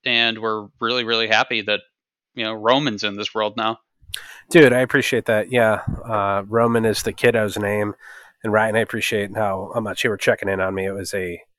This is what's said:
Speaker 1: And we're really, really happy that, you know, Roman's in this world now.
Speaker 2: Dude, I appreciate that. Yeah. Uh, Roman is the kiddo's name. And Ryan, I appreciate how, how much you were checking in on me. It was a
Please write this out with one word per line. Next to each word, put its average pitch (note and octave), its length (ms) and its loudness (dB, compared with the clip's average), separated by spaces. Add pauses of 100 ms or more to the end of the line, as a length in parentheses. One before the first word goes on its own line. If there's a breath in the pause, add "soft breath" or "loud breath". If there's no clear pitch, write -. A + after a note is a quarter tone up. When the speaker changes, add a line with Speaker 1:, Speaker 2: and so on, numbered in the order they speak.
Speaker 1:
And A#2 340 2
we're G#2+ 280 -4 (140)
really, A#2+ 240 -2
really A2+ 240 0
happy A2 320 2
that, G2+ 180 -2 (560)
you A#2+ 80 -8
know, A2 100 -4
Roman's A2+ 520 2
in G2+ 100 -4
this G#2 180 -8
world G#2+ 220 -2
now. A2+ 220 -2 (720 loud breath)
Speaker 2:
Dude, C#3+ 240 8
I B2+ 80 4
appreciate B2 460 0
that. G#2+ 220 0
Yeah. A2 320 2 (240)
Uh, G2+ 400 -2
Roman A#2 380 2
is G#2+ 200 0
the A2 100 -4
kiddo's A2 440 0
name. G#2 360 -2 (500 loud breath)
And A2 80 -2
Ryan, G#2+ 240 2
I A2+ 40 4
appreciate G#2 540 -2
how, G2+ 400 -4
how A#2+ 60 -2
much G#2 240 -6
you A#2+ 60 2
were G2+ 80 -2
checking G#2+ 320 0
in F#2+ 100 -2
on F#2+ 160 -2
me. F#2+ 100 -4
It G2 60 -4
was G2 220 -8
a F2+ 260 -6 (200)